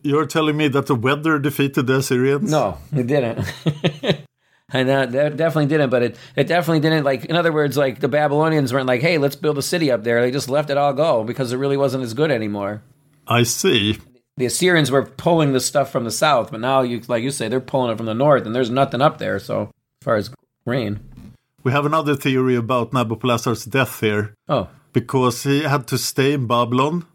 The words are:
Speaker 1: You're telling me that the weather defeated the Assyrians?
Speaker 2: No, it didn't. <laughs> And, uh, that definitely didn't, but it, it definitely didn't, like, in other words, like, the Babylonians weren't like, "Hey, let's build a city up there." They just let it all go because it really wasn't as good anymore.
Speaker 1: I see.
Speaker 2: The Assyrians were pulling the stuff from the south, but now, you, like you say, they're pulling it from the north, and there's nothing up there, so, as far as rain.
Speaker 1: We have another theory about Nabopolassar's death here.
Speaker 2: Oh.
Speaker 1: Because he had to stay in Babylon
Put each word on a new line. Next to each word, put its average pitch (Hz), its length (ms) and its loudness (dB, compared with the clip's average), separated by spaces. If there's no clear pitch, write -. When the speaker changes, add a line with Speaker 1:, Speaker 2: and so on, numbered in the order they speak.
Speaker 1:
You're 147 240 2
telling 151 300 0
me 151 120 2
that 135 180 0
the 143 80 2
weather 147 460 0
defeated 139 480 0
the 131 80 4
Assyrians? 135 520 0
Speaker 2:
No, 120 300 0
it 120 140 0
didn't. 120 360 0
<laughs> 170 600 -2
And, 131 200 0
uh, 135 160 2
that 139 320 -2
definitely 151 280 0
didn't, 143 220 2
but 120 140 2
it, 117 140 -2
it 139 100 2
definitely 165 340 0
didn't, 156 240 2
like, 139 200 -2
in 160 120 -2
other 165 160 2
words, 143 260 0
like, 131 220 -2
the 139 80 0
Babylonians 147 640 2
weren't 131 160 0
like, 127 140 0
"Hey, 170 160 2
let's 139 180 2
build 151 220 -2
a 135 60 -4
city 160 280 0
up 110 140 0
there." 117 160 2
They 123 100 2
just 131 200 -4
let 147 180 0
it 139 80 0
all 143 160 2
go 131 320 2
because 120 280 -4
it 127 40 -2
really 139 220 0
wasn't 131 260 0
as 113 80 -8
good 147 180 0
anymore. 104 520 -4
Speaker 1:
I 117 180 4
see. 107 520 2
Speaker 2:
The 127 80 0
Assyrians 160 460 2
were 135 160 2
pulling 160 480 2
the 127 60 2
stuff 135 300 -2
from 120 140 -4
the 117 60 -4
south, 131 400 0
but 110 100 -10
now, 131 220 2
you, 120 260 -2
like 120 140 0
you 135 80 -2
say, 113 180 -4
they're 127 120 0
pulling 127 320 -2
it 110 40 -2
from 113 80 -8
the 110 100 -4
north, 131 300 4
and 107 100 -6
there's 127 140 0
nothing 127 320 0
up 147 160 2
there, 101 220 -4
so, 104 320 -6
as - 20 -20
far 117 120 0
as 107 140 -4
rain. 110 340 -4
Speaker 1:
We 123 80 2
have 143 140 0
another 147 280 2
theory 131 400 2
about 120 360 0
Nabopolassar's 117 720 -2
death 127 360 -2
here. 104 340 0
Speaker 2:
Oh. 117 180 0
Speaker 1:
Because 123 520 0
he 143 180 0
had 139 240 -2
to 135 100 -4
stay 143 380 0
in 131 120 -2
Babylon 127 680 0